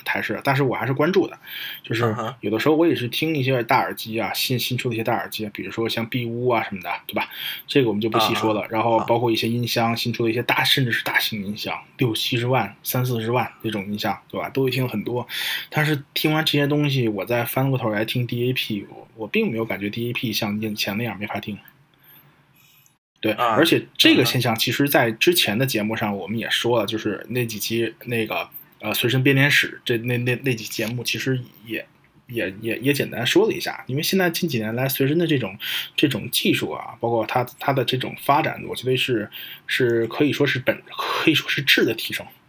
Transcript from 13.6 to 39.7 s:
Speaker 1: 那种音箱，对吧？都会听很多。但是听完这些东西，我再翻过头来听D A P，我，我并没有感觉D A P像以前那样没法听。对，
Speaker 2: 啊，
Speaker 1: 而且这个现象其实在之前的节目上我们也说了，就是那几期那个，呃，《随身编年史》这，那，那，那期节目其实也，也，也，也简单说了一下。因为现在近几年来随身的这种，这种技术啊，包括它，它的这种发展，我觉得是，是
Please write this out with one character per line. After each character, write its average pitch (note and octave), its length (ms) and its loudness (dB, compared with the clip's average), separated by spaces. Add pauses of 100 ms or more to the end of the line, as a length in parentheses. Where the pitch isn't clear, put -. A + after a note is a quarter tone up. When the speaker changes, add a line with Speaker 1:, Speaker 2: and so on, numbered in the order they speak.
Speaker 1:
那 A2 80 -2
种 G#2 200 -6
音 G#2 60 -4
箱， G2+ 200 -2 (120)
对 - 100 -6
吧？ - 100 -6
都 C3+ 140 0
会 C3 60 2
听 B2+ 180 0
很 G#2 160 -4
多。 B2 240 -4 (440)
但 D3+ 120 0
是 D3 200 0 (100)
听 D#3 200 0
完 D#3 120 2
这 - 60 0
些 C#3+ 160 2
东 D3 200 2
西， C3 200 2
我 G2+ 180 -2
再 A#2 180 0
翻 C3 240 0
过 C3 120 2
头 A2+ 100 -2
来 G#2+ 160 0
听 B2 220 -2
D A#2+ 200 -2
A B2+ 60 0
P， G#2+ 360 -4
我， - 260 -18
我 A2 120 -8
并 G#3+ 240 0
没 A2 60 -2
有 A2+ 80 0
感 G2 140 -4
觉 G2+ 100 -4
D A#2 200 -4
A B2 40 -4
P A#2 180 -4
像 G#2+ 300 -2
以 G#2+ 140 -2
前 G#2 200 -2
那 A#2 80 -2
样 G#2 140 -4
没 G#2 80 -8
法 G2+ 140 -6
听。 G2+ 180 -8 (1700)
对， G#2+ 80 2
Speaker 2:
啊， A#2 220 2
Speaker 1:
而 A2+ 100 8
且 B2 180 4 (140)
这 D#4+ 180 8
个 C3+ 80 6
现 C3 160 2
象 A#2 160 2
其 - 160 0
实 C#3+ 160 2
在 C#3 260 4
之 F3 200 4
前 G#2 240 2
的 C3+ 80 2
节 A2 160 0
目 A2 140 0
上 G#2+ 200 -2
我 F2 120 -6
们 A2+ 100 -4
也 A2 140 -4
说 A#2+ 280 2
了， G2+ 60 0
就 - 100 -6
是 - 340 -2
那 B2 140 0
几 A2+ 140 -4
期 A2+ 340 -2 (140)
那 A#2 180 -2
个， F#2 240 -4 (320)
呃， G#2 140 -4
《随 B2 160 2
身 B2+ 140 4
编 C#3 120 6
年 C#3 140 6
史》 - 340 2
这， A#2+ 140 0
那， A#2+ 220 -2
那， B2 240 0
那 C3 120 2
期 - 100 -8
节 - 200 -4
目 A#2 180 -6
其 - 140 -4
实 C3 240 0 (240)
也， - 180 -8 (440)
也， G2+ 340 -4
也， A2+ 160 -4
也 C#3 160 2
简 - 160 0
单 A#2 160 -4
说 G3+ 220 6
了 F#3+ 40 2
一 - 80 -2
下。 - 280 -6
因 B2+ 80 -4
为 D#3 80 -2
现 G3 160 2
在 F3+ 100 4
近 E3+ 180 -2
几 C3 120 0
年 A2 160 -4
来 C3 120 0
随 C3+ 200 2
身 D3+ 100 2
的 E3+ 80 2
这 D3+ 140 2
种， G2+ 180 -6 (380)
这 - 120 4
种 G2+ 220 -4
技 - 240 2
术 E2 180 -2
啊， - 280 -10
包 A#2 100 0
括 A2+ 160 2
它， B2 180 0 (160)
它 C#3 140 0
的 C3 100 2
这 C3 140 -2
种 - 240 -6
发 C#3+ 220 4
展， - 240 -4
我 F#2 80 -8
觉 A#2+ 100 -8
得 C3 100 2
是， A2+ 320 0 (380)
是 A#2 400 2